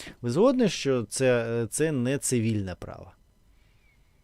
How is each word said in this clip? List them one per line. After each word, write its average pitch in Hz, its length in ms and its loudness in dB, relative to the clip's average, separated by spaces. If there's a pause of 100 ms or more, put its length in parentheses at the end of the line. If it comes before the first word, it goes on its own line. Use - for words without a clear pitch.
(220)
Ви 120 100 -2
згодні, 240 380 4
що 131 340 0
це, 123 420 0 (180)
е, 113 40 -2
це 156 240 -2
не 131 260 0
цивільне 107 640 0
право? - 320 -14 (1120)